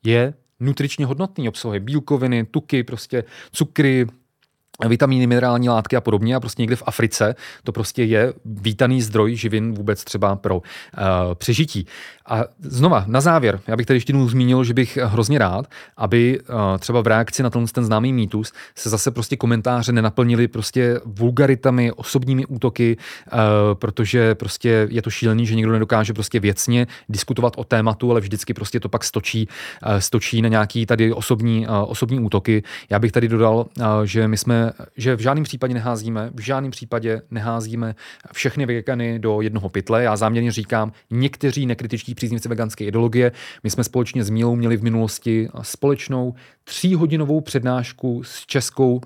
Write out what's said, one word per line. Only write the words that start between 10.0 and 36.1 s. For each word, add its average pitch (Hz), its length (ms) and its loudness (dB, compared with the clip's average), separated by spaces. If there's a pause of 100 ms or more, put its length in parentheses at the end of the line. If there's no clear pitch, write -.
třeba 101 320 0
pro, 95 260 -2 (360)
eh, - 20 -4 (340)
přežití. 117 520 -2 (400)
A 113 180 0 (160)
znova, 143 460 2
na 123 140 2
závěr, 131 460 4
já 113 100 -2
bych 117 100 -2
tady 131 100 4
ještě 120 140 -2
jednou 135 180 4
zmínil, 127 360 4
že 117 100 0
bych 123 300 0
hrozně 113 340 2
rád, 101 280 0 (300)
aby, 117 440 2
eh, 101 380 -2
třeba 120 220 0
v 107 60 2
reakci 113 360 2
na 123 80 2
tenhle 117 180 -2
ten 120 160 -2
známý 113 280 2
mýtus 110 400 -2 (220)
se - 160 -6
zase 110 200 0
prostě 117 260 -4
komentáře 120 560 0
nenaplnily 120 560 2
prostě 120 560 0
vulgaritami, 123 880 2
osobními 131 540 -2
útoky, 117 500 0 (300)
eh, - 80 -12 (400)
protože 113 600 0
prostě 110 560 0
je 113 120 -2
to 113 80 -4
šílený, 113 360 0
že 110 80 0
někdo 110 180 2
nedokáže 110 400 2
prostě 104 280 -2
věcně 120 460 2 (220)
diskutovat 117 480 0
o 120 80 -6
tématu, 113 460 2
ale 117 100 4
vždycky 101 340 -6
prostě 107 260 -6
to 101 80 -8
pak 113 160 -4
stočí, 110 440 -4 (340)
eh, 101 180 0
stočí 113 420 0
na 113 60 4
nějaký 110 380 2
tady 113 260 2
osobní, 113 540 0
eh, - 20 -10 (180)
osobní 123 340 -2
útoky. 107 420 0 (280)
Já 101 80 2
bych 110 140 2
tady 120 160 2
dodal, 113 380 2 (140)
eh, - 20 -2 (220)
že 110 240 0
my 110 80 0
jsme, 117 340 0 (260)
že 123 200 0
v 107 40 -6
žádném 139 240 0
případě 127 300 -6
neházíme, 113 600 -4